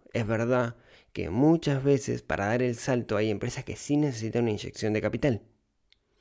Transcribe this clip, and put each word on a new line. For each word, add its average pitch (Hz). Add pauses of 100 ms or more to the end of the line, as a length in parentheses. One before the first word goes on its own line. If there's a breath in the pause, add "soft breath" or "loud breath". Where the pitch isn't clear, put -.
(120)
es 113
verdad 117 (380 soft breath)
que 85
muchas 143
veces 135
para 101
dar 120
el 123
salto 117
hay 110
empresas 117
que -
sí -
necesitan 120
una 117
inyección 104
de 107
capital. 113 (760 soft breath)